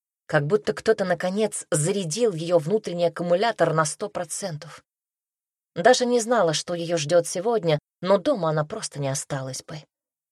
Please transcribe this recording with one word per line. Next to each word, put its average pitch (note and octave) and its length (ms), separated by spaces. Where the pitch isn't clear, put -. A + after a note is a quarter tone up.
как D3+ 200
будто G#3 280
кто-то, G#3+ 320
наконец, F#3 680
зарядил F#3 640
её E3+ 240
внутренний F3 500
аккумулятор F3 680
на D#3+ 120
сто G3+ 240
процентов. D#3+ 760
Даша A#3+ 280
не A#3+ 160
знала, G#3+ 340
что F3 200
её E3+ 240
ждёт D#3+ 280
сегодня, F3 540
но G3 160
дома G3 320
она D#3 160
просто F#3+ 340
не C#3 80
осталась C3+ 560
бы. D#3 140